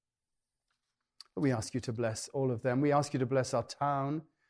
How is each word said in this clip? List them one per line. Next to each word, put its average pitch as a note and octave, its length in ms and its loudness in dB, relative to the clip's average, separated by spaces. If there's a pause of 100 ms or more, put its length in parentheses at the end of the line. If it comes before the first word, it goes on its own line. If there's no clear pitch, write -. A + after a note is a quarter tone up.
(1300)
But F#3 60 -4
we C#3 100 2
ask A2+ 240 -2
you B2 60 -2
to B2 120 -6
bless A2+ 360 -4
all C3 240 0
of A2+ 100 -4
them. B2+ 180 2
We C#3+ 120 4
ask C#3+ 200 2
you C#3 60 0
to B2 80 2
bless B2+ 260 2
our A#2 120 0
town, C#3+ 580 -2 (280)